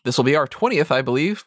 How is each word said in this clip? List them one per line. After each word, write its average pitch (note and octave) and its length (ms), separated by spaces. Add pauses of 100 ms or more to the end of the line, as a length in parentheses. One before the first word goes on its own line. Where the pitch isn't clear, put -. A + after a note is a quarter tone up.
This C3 100
will C3 80
be C#3 140
our C#3+ 100
twentieth, F3+ 460
I C3 80
believe. C#3 460